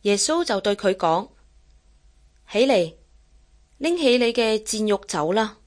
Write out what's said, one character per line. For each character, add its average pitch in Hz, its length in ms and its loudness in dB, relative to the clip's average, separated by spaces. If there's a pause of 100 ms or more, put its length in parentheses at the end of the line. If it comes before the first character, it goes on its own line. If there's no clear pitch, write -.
耶 202 140 2
穌 330 280 0
就 202 160 -2
對 202 160 0
佢 196 180 0
講： 170 360 -2 (1200)
「起 208 100 0
嚟， 208 340 2 (840)
拎 339 200 -2
起 247 200 2
你 233 140 0
嘅 220 300 0
墊 214 240 -4
褥 202 200 0
走 160 260 -2
啦。」 214 340 -2